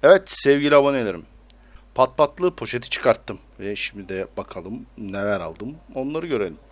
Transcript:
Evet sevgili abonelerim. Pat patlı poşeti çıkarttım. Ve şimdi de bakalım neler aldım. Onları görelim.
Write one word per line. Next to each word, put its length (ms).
Evet 240
sevgili 500
abonelerim. 500
Pat 220
patlı 400
poşeti 340
çıkarttım. 480
Ve 160
şimdi 320
de 280
bakalım 500
neler 420
aldım. 360
Onları 320
görelim. 320